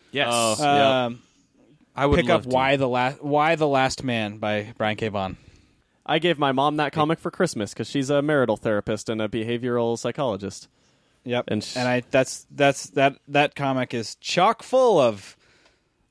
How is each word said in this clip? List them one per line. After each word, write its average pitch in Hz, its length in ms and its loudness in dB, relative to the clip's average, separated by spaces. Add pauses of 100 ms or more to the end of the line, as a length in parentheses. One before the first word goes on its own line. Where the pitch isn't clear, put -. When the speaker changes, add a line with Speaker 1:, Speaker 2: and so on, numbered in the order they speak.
(100)
Speaker 1:
Yes. 135 220 0
Speaker 2:
Oh, 113 260 2
yeah. 139 460 4
Speaker 3:
Um, 120 180 -8 (720)
Speaker 1:
I 131 120 -2
would 143 100 4
Speaker 3:
pick 165 120 2
Speaker 1:
love 170 180 4
Speaker 3:
up 123 40 -6
Speaker 1:
to. 127 40 0
Speaker 3:
Y 135 220 4
the 135 120 0
La-, 123 320 0
Y 147 340 2
the 156 140 0
Last 131 340 0
Man 110 360 -4
by 107 380 -4
Brian 107 200 -2
K. 113 120 -4
Vaughan. 95 280 -6 (680)
Speaker 2:
I 156 140 -2
gave 165 200 0
my 143 120 2
mom 143 280 0
that 147 140 -2
comic 160 280 0
for 170 100 -8
Christmas 117 440 -4
'cause 117 140 -8
she's 135 220 -4
a 143 120 2
marital 135 340 2
therapist 110 520 -4
and 110 140 -4
a 110 60 -4
behavioral 117 680 -2
psychologist. 113 680 -6 (580)
Speaker 3:
Yep. 120 240 -2
Speaker 2:
And 107 140 -2
sh- - 140 -10
Speaker 3:
And 123 100 0
I, 123 240 0
that's, - 400 0
that's, 139 400 0
that, 139 280 2 (100)
that 143 260 0
comic 135 400 -4
is - 220 -6
chock - 480 0
full 247 340 4
of, 113 380 2 (720)